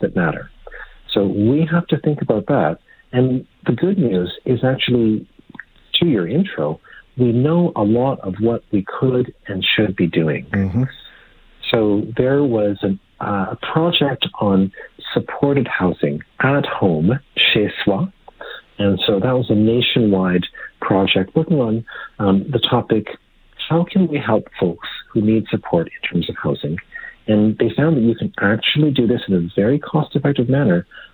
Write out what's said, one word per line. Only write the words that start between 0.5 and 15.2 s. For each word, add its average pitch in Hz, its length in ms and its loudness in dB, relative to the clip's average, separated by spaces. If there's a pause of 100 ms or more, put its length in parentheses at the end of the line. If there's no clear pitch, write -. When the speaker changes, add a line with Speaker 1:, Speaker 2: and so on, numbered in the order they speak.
Speaker 1:
So 101 140 2
we 117 440 2
have 170 180 0
to 151 100 0
think 147 220 -2
about 110 260 -2
that. 90 320 0 (340)
And 127 340 0 (180)
the - 80 0
good 175 260 0
news 92 320 0 (140)
is 123 200 0
actually, 120 600 0 (680)
to - 120 2
your 104 200 2
intro, 90 540 -2 (360)
we 123 160 2
know 156 440 2
a 113 60 0
lot 120 380 2
of 92 200 -6
what 113 220 0 (100)
we 98 100 0
could 127 500 -2 (140)
and 92 180 -6
should 101 320 0
be 92 100 2
doing. 78 400 -2
Speaker 2:
Mm-hmm. 98 380 -2 (840)
Speaker 1:
So 107 360 2 (100)
there 131 260 2
was 107 400 0
an, 104 160 0 (220)
uh, 98 320 -4
a - 40 -10
project 156 680 0 (140)
on 98 320 2 (400)
supported 139 540 0